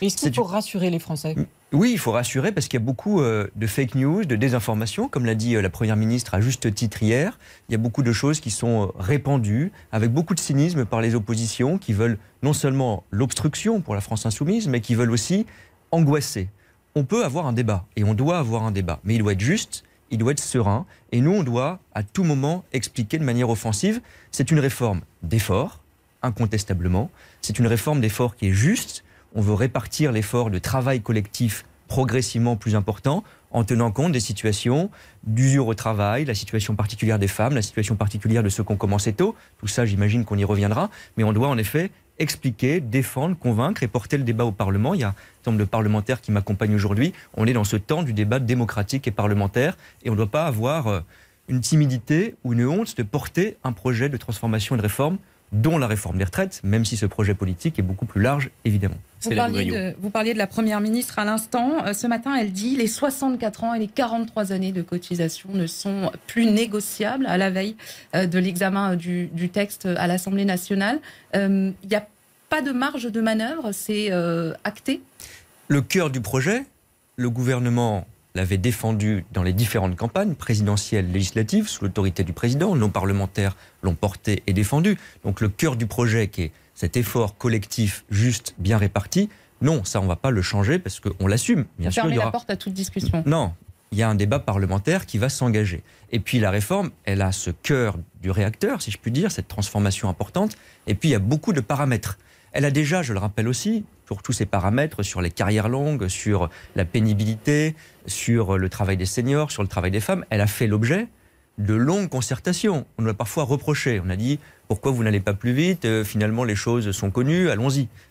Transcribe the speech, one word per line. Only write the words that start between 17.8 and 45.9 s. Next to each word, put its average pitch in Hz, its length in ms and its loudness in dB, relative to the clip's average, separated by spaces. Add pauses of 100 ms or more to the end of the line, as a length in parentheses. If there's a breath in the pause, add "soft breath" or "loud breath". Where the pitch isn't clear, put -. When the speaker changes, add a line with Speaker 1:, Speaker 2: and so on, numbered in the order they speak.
Speaker 2:
et 107 80 2
on 107 80 4
doit 143 260 2
avoir 113 260 0
un 110 60 0
débat, 92 320 -2
mais 104 120 0
il 113 60 4
doit 104 120 4
être 95 80 0
juste, 160 420 -2 (280 soft breath)
il 117 80 -2
doit 113 140 2
être 147 80 -2
serein, 113 440 2 (260 soft breath)
et 120 120 2
nous, 151 100 4
on 202 100 2
doit 131 360 -2 (160)
à 110 80 -4
tout 143 200 -2
moment 151 520 0
expliquer 131 420 -2
de 160 80 0
manière 123 240 2
offensive. 117 540 0 (280 loud breath)
C'est - 200 0
une 160 80 6
réforme 120 420 0 (220)
d'effort, 104 580 0 (400)
incontestablement. 101 880 0 (300 loud breath)
C'est - 180 -6
une 123 80 6
réforme 120 360 2
d'effort 110 340 0
qui 101 120 0
est 92 40 4
juste. 127 520 2 (300 soft breath)
On 107 60 -2
veut 107 140 4
répartir 131 580 0
l'effort 113 380 0
de 95 80 -2
travail 131 420 0
collectif 110 640 -2 (240)
progressivement 120 680 0
plus 107 180 0
important, 110 500 0 (280 loud breath)
en 117 120 2
tenant 117 260 2
compte 147 220 0
des 131 80 2
situations 117 720 0 (340 loud breath)
d'usure 131 440 4
au 113 60 2
travail, 110 520 0
la 120 80 -2
situation 107 400 -2
particulière 107 440 0
des 98 100 2
femmes, 113 260 0
la 120 80 0
situation 107 340 -2
particulière 107 460 0
de 101 80 2
ceux 104 140 -2
qui - 80 -2
ont 104 40 0
commencé 104 380 0
tôt. 196 200 0 (240 loud breath)
Tout - 80 -8
ça, 120 200 0
j'imagine 104 400 2
qu'on 107 100 -2
y 101 80 2
reviendra, 104 460 2 (260 loud breath)
mais 113 80 2
on 107 80 4
doit 113 160 2
en 147 80 0
effet 151 340 -2 (280 soft breath)
expliquer, 139 600 0
défendre, 135 560 -2
convaincre 123 460 0
et 117 60 -2
porter - 280 -2
le 139 60 2
débat 113 220 0
au 117 80 0
Parlement. 101 420 2
Il 190 60 0
y 123 40 0
a 104 40 0
un 98 60 -2 (220 loud breath)
certain - 140 -4
nombre 110 100 2
de 101 80 2
parlementaires 107 520 2